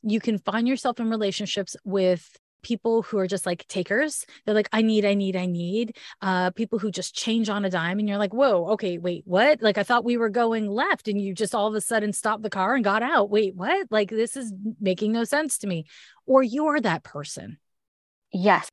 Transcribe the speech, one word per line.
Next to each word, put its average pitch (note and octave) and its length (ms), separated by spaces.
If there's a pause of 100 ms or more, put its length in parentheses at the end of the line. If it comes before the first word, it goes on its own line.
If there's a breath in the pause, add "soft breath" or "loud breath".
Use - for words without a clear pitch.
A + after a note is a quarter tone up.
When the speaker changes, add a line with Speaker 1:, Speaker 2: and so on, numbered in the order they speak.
Speaker 1:
you A3 180
can G#3+ 180
find A3+ 300
yourself B3+ 320
in A3+ 100
relationships G3+ 680 (100)
with F#3 520 (240)
people A3+ 420
who - 140
are F#3 100
just, F#3+ 180
like, F3+ 220
takers. A3+ 580 (200 soft breath)
They're G#3+ 100
like, G#3+ 160
"I A3 100
need, A3 240
I G3+ 100
need, F#3+ 200
I F3+ 100
need." F3+ 520 (240 loud breath)
Uh, F#3 300
people A3+ 280
who G3+ 120
just - 220
change A3+ 360
on G3+ 160
a F#3+ 40
dime, F3 300
and G#3+ 80
you're G3+ 100
like, G3+ 160
"Whoa, A3 380
okay, F#3 260
wait, F3 280
what? A3 360
Like, G#3+ 160
I G3+ 60
thought A#3+ 220
we A#3+ 120
were A3+ 120
going A3+ 400
left C#4+ 400
and G3+ 120
you G3 120
just G3+ 200
all G#3+ 140
of G#3+ 80
a G#3 60
sudden G#3 320
stopped A3 300
the G3+ 60
car G3 260
and B3 80
got G#3 200
out. B3 260
Wait, G#3 260
what? D4 360
Like, G#3+ 180
this A3+ 280
is A3+ 160 (260)
making G3+ 320
no A#3 140
sense C#4+ 340
to G#3 80
me." E3 180 (400 soft breath)
Or C4 160
you're D4 400
that E3+ 220
person. C#3+ 540 (720)
Speaker 2:
Yes, F3+ 420